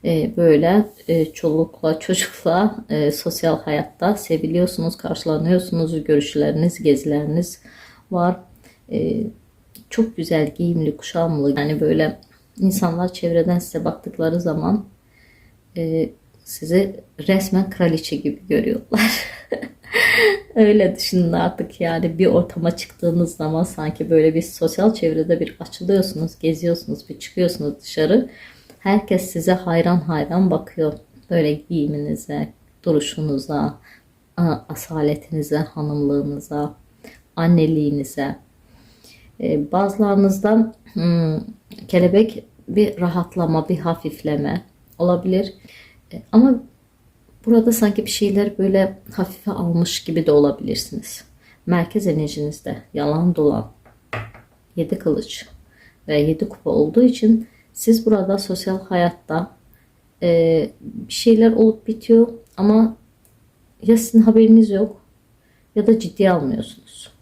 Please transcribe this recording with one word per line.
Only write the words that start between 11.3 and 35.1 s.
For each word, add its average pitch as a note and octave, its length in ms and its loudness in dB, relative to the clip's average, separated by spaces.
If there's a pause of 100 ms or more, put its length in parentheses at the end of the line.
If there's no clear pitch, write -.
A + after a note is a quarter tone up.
Yani D3 220 -2
böyle D#3 380 0 (400)
insanlar F3+ 540 0
çevreden E3+ 460 0
size E3+ 260 -8
baktıkları E3 560 -4
zaman, F3 440 -2 (920)
e, D#3+ 320 -2 (340)
sizi F#3 520 -2 (320)
resmen F#3+ 420 0
kraliçe D#3+ 460 -2
gibi C#3+ 240 -6 (100)
görüyorlar. - 640 0 (400)
<laughs> - 1040 -2
Öyle G#3 400 4
düşünün F3 380 0
artık E3+ 480 -4
yani E3 380 -2
bir F#3 60 4
ortama E3+ 500 0
çıktığınız E3+ 600 -2
zaman D#3+ 280 -2
sanki D#3 460 -6
böyle D#3+ 260 4
bir E3 60 0
sosyal F3+ 520 0
çevrede D#3+ 460 0
bir D#3 200 -6
açılıyorsunuz, F3+ 800 -4
geziyorsunuz, D#3+ 680 -4
bir D3 100 -16
çıkıyorsunuz E3 600 -4
dışarı. F#3+ 480 0 (500)
Herkes G3 520 0
size E3+ 220 0
hayran F3 460 2
hayran D#3+ 520 0
bakıyor. D#3 420 -2 (360)
Böyle D#3 240 2
giyiminize, D3 1000 -6 (300)
duruşunuza, D3 960 -2 (580)
a-, E3+ 320 0
asaletinize, D3+ 880 -4